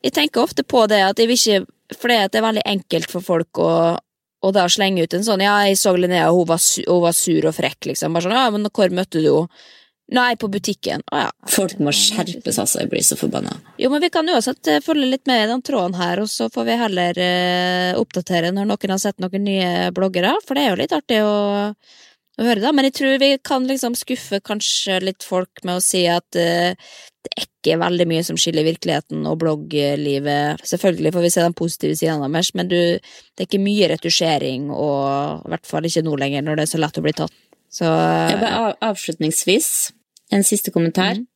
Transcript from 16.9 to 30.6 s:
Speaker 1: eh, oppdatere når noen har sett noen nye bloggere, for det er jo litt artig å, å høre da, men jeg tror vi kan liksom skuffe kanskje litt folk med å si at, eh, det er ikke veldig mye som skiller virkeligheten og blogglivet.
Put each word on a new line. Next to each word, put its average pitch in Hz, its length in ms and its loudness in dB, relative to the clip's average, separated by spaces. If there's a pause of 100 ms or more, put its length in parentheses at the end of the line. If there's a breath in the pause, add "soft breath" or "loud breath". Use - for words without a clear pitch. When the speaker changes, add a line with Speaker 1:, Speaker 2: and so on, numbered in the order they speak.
Speaker 1:
eh, 180 720 0
oppdatere 175 560 -2
når 196 220 -2
noen 196 240 -4
har - 20 -2
sett 196 240 -4
noen 190 240 -4
nye 190 240 0 (240)
bloggere, 185 480 0
for 269 160 -2
det 294 80 2
er 185 80 2
jo 180 80 -4
litt 320 160 -2
artig 220 240 0
å, 208 160 2 (320)
å - 720 -12
høre 233 160 2
da, 277 160 2
men 269 160 4
jeg - 80 -12
tror 269 240 2
vi 277 160 6
kan 262 320 -2
liksom 247 240 -2
skuffe - 480 -6
kanskje 196 580 -2
litt 190 220 -4
folk - 400 -4
med 180 160 -2
å - 80 0
si 185 240 2
at, 175 240 0
eh, 175 400 2 (480 loud breath)
det - 160 -12
er - 80 -8
ikke 160 320 -2
veldig 175 260 2
mye 165 220 0
som 165 80 -6
skiller 160 320 0
virkeligheten 156 580 -4
og 156 140 -2
blogglivet. 147 1300 -2